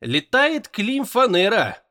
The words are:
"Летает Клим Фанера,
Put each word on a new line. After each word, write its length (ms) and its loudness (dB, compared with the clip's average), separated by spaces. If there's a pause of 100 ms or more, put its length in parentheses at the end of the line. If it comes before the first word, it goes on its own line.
"Летает 640 -2
Клим 380 -4
Фанера, 840 0